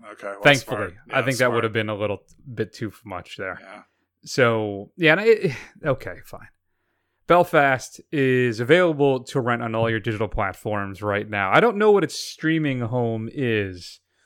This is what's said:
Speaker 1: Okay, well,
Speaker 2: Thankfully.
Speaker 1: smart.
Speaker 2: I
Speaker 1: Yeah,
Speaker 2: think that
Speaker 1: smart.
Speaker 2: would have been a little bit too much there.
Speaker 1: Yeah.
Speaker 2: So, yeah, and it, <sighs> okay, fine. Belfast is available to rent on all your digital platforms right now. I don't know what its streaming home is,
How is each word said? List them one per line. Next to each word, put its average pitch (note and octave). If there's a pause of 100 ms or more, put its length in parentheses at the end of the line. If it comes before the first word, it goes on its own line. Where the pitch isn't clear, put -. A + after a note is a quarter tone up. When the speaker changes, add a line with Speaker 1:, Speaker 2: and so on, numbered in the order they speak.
(140)
Speaker 1:
Okay, -
well, G2+
Speaker 2:
Thankfully. C3+
Speaker 1:
smart. G2 (180)
Speaker 2:
I C3
Speaker 1:
Yeah, B2+
Speaker 2:
think C3
that B2+
Speaker 1:
smart. A#2+
Speaker 2:
would A2+
have G#2+
been G#2+
a G#2+
little G2+ (320)
bit G#2+
too G#2+ (140)
much F2+
there. F#2
Speaker 1:
Yeah. G2 (420)
Speaker 2:
So, A2
yeah, D#3+
and F#3
it, G#3+ (180)
<sighs> F#3+
okay, A#2+
fine. - (800)
Belfast D#3 (100)
is B2+
available C#3+
to -
rent A#2+
on A2+
all A2+
your A2+
digital A2
platforms G2
right G#2
now. G2+
I C#3+
don't A3
know G#3+
what G3
its -
streaming D#3
home A2+
is, G#2 (240)